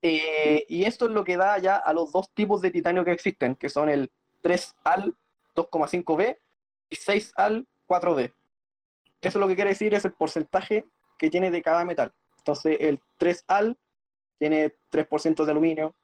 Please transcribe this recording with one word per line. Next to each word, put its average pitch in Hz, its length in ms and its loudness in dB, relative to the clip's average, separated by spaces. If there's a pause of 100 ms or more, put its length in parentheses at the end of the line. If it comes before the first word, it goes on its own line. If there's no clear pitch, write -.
Eh, 156 640 2
y 170 160 -2
esto 233 200 -2
es 226 80 0
lo 208 120 0
que 180 120 -2
da 196 220 2
ya 190 180 2
a 160 160 0
los 165 180 0
dos 185 220 -2
tipos 202 300 0
de 185 80 2
titanio 175 340 0
que 175 80 2
existen, 131 420 -2
que 143 140 -8
son 151 220 0
el 143 200 0 (300)
tres 175 340 -2 (100)
al 196 300 0 (400)
dos 165 140 -2
coma 156 180 -2
cinco 170 300 -2
B 220 240 -2 (480)
y 214 80 -14
seis 202 400 -4
al 214 300 0 (200)
cuatro 175 280 0
B. 123 180 -2 (880)
Eso 185 180 -2
es - 20 0
lo 196 60 2
que 190 80 2
quiere 202 160 2
decir, 208 220 0
es 202 140 0
el 202 60 -2
porcentaje 180 760 -2 (320)
que 156 100 2
tiene 180 220 2
de 175 100 -2
cada 170 240 2
metal. 170 300 -2 (240)
Entonces, 147 420 0
el 151 200 0 (180)
tres 175 300 0
al 208 280 0 (600)
tiene 151 340 2 (160)
tres 156 180 -2
por 147 140 -4
ciento 160 240 0
de 151 80 0
aluminio 156 520 0